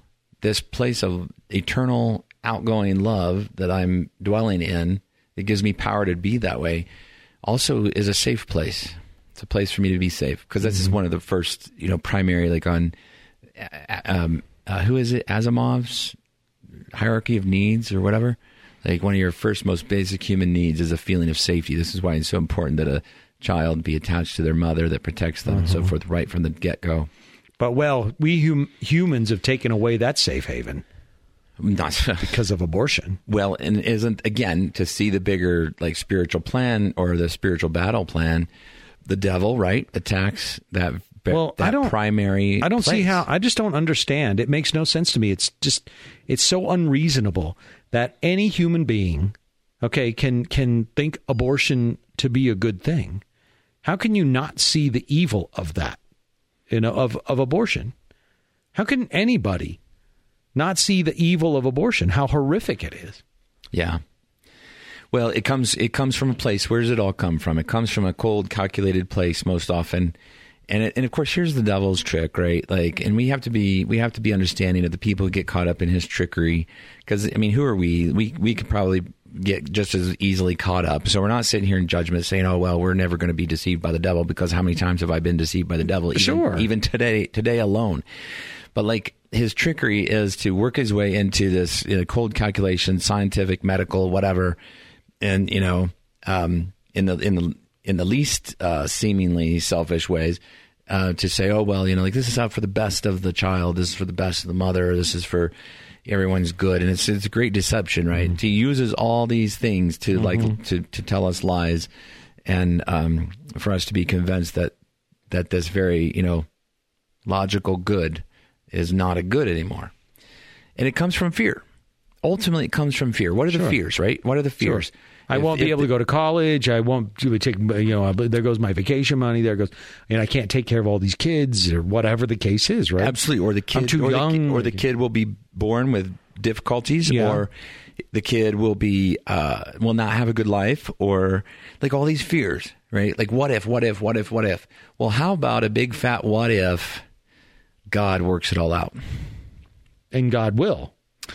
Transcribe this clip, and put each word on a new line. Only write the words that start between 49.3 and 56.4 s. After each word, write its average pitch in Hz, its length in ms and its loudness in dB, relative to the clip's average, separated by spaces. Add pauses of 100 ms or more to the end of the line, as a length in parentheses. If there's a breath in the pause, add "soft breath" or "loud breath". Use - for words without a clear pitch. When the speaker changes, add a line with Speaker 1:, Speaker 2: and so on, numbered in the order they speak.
Speaker 2:
okay, 120 300 0
can, 123 340 0
can 120 480 0
think 147 320 -2
abortion 127 720 0 (220)
to 135 100 0
be 131 220 2
a 107 40 0
good 98 280 -2
thing. 113 400 -2 (600)
How 175 140 0
can 214 180 0
you 196 120 4
not 135 340 0
see 151 300 2
the 117 180 -2
evil 139 460 0
of 80 200 -6
that, - 240 -4 (720)